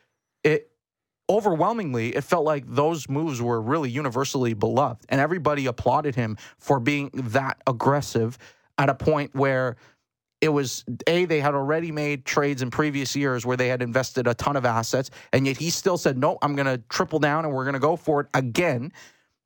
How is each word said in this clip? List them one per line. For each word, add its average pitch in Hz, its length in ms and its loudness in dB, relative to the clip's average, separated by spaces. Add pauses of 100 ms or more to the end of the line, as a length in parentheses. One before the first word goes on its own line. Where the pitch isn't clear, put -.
(440)
it, 151 260 2 (580)
overwhelmingly, 175 880 2
it 139 80 -2
felt 170 200 2
like 147 220 0
those 143 420 0
moves 139 320 -2
were 120 200 0
really 131 300 0
universally 127 640 -2
beloved, 113 540 0
and 139 120 2
everybody 147 460 0
applauded 131 480 0
him 110 220 -2 (220)
for 139 220 2
being 139 340 -2
that 131 520 -2
aggressive 123 680 0 (420)
at 139 100 2
a 139 60 4
point 147 400 0
where 131 420 0 (640)
it 156 80 4
was, 143 360 0 (220)
A, 175 200 4
they 160 140 2
had 143 140 2
already 156 380 -2
made 147 320 -4
trades 143 380 0
in 123 80 -4
previous 143 440 -2
years 131 300 -2
where 123 140 -2
they 127 100 2
had 127 140 -2
invested 123 440 -2
a 120 80 2
ton 143 220 -2
of 127 80 -2
assets, 120 460 0 (240)
and 135 120 0
yet 135 120 -2
he 156 100 -4
still 175 300 0
said, 143 180 0
"No, 147 240 0
I'm 143 160 0
gonna 135 220 0 (100)
triple 170 300 -2
down 151 260 2
and 147 80 -2
we're 131 140 -2
gonna 139 120 -2
go 147 160 2
for 147 280 0
it 139 100 -6
again." 135 580 0 (560)